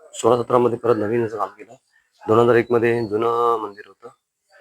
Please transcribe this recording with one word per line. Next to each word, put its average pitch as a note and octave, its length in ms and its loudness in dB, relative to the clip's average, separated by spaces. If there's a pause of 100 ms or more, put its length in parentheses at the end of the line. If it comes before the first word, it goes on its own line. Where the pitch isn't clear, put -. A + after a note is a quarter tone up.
(140)
सोळा A#2 280 0
सतरा B2 160 0
मध्ये A#2 200 0
परत A#2 180 0
नवीन A2 300 -2
असं A2 100 -10
काम G2 120 -6
केलं. - 260 -20 (540)
दोन A2 100 4
हजार A#2+ 160 6
एक A#2 180 2
मध्ये A#2 360 0
जुनं A#2 500 0
मंदिर G#2 280 -14
होतं, - 220 -20 (520)